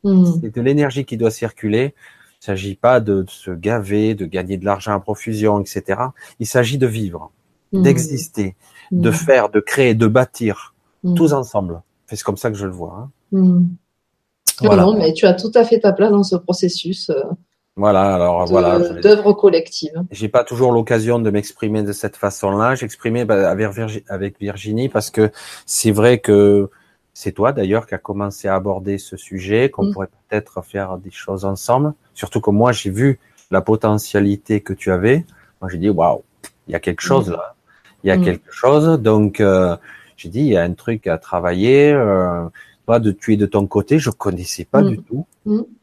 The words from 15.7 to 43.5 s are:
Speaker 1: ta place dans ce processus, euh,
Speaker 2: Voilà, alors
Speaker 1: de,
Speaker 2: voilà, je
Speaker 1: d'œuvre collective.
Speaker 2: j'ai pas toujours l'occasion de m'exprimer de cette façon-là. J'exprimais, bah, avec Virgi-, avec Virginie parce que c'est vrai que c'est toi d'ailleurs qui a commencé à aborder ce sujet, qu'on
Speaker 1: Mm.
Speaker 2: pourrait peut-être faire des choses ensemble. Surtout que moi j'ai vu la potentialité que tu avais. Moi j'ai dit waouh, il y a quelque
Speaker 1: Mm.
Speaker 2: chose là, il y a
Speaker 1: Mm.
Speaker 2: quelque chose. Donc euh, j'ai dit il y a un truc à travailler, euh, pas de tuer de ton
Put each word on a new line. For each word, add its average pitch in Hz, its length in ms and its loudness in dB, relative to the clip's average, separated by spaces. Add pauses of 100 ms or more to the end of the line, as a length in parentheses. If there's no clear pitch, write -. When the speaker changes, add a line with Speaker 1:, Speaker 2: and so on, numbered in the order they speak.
Speaker 1:
ta 202 120 4
place 202 200 2
dans 202 100 4
ce 190 140 -2
processus, 180 760 -4
euh, 147 120 -2 (540)
Speaker 2:
Voilà, 98 400 2
alors 87 300 2
Speaker 1:
de, 87 40 -10
Speaker 2:
voilà, 90 320 4
je 175 180 -4
Speaker 1:
d'œuvre 202 340 6
collective. 165 760 0
Speaker 2:
j'ai 104 180 -8
pas 120 140 2
toujours 123 300 0
l'occasion 117 480 0
de 110 100 0
m'exprimer 104 540 -4
de 101 80 -6
cette 101 240 -8
façon-là. 104 580 -2
J'exprimais, 120 500 -4
bah, 101 240 2
avec 104 220 -2
Virgi-, 107 380 -8
avec 98 320 -8
Virginie 104 480 -6
parce 107 220 -4
que 107 200 2 (340)
c'est - 280 0
vrai 117 260 4
que 101 520 4 (440)
c'est - 160 -8
toi 110 220 0
d'ailleurs 107 340 -2
qui - 80 -10
a 92 40 -10
commencé 101 500 -8
à 95 80 0
aborder 95 420 -6
ce - 180 -16
sujet, 98 540 -2
qu'on - 140 -4
Speaker 1:
Mm. 104 80 -2
Speaker 2:
pourrait 95 160 -8 (200)
peut-être - 360 -8
faire 95 340 -8
des 95 140 -18
choses 98 320 -8
ensemble. 123 500 -2 (200)
Surtout - 260 -6
que 104 100 0
moi 110 220 4
j'ai 104 180 -4
vu 123 300 0 (320)
la 95 80 2
potentialité 104 1000 0
que - 120 -10
tu - 180 -4
avais. 113 340 2 (360)
Moi 95 100 -10
j'ai 87 80 -10
dit 92 100 0
waouh, 85 340 0 (440)
il - 60 -10
y - 20 -8
a 82 60 -4
quelque - 240 -6
Speaker 1:
Mm. - 40 -6
Speaker 2:
chose 127 220 2
là, 87 240 -10 (480)
il - 60 0
y - 20 2
a 185 60 4
Speaker 1:
Mm. 185 80 2
Speaker 2:
quelque 90 260 -4
chose. 151 500 4
Donc 107 400 2
euh, 92 360 2 (400)
j'ai 85 140 -16
dit 104 100 -6
il 151 80 2
y 107 80 4
a 85 80 2
un 87 100 -4
truc 110 320 -8
à 85 100 -2
travailler, 95 760 2
euh, 92 520 0 (420)
pas 117 120 2
de 110 140 0
tuer 104 240 -2
de 104 100 0
ton 98 220 -2